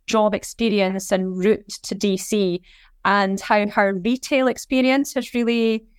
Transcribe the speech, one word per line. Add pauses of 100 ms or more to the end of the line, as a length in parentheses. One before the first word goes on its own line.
job
experience
and
route (180)
to
D
C (460)
and
how
her
retail
experience
has
really (120)